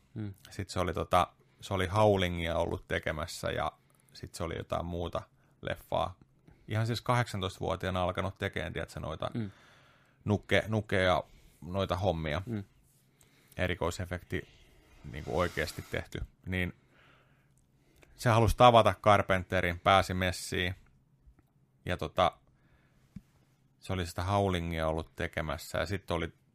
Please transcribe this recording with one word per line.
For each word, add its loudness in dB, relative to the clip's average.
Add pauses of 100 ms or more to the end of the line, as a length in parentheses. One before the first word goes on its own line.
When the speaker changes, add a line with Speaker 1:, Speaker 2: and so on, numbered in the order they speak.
(140)
Speaker 1:
Mm. -10 (160)
Speaker 2:
Sit -10
se -4
oli, -2
tota, 2 (340)
se -6
oli 0
Howlingia 2
ollut -2
tekemässä, -6
ja -4 (400)
sit -16
se -8
oli -6
jotain -6
muuta – -4 (400)
leffaa. -4 (540)
Ihan -2
siis -4
kahdeksantoistavuotiaana -2
alkanut -2
tekemään, -4
tiedätkö, -8
noita -6
Speaker 1:
Mm. -4 (760)
Speaker 2:
nukke-, 2
nukke 0
ja 4 (360)
noita -2
hommia. 0
Speaker 1:
Mm. -6 (920)
Speaker 2:
Erikoisefekti, -4 (640)
niinku, -6
oikeesti -4
tehty. -8 (260)
Niin -4 (1400)
se 2
halusi 6
tavata 10
Carpenterin, 4
pääsi 6
messiin. -2 (1120)
Ja, -2
tota, 2 (1500)
se -8
oli -2
sitä -8
Howlingia 0
ollut -4
tekemässä, -6
ja 0
sit -6
oli -2 (220)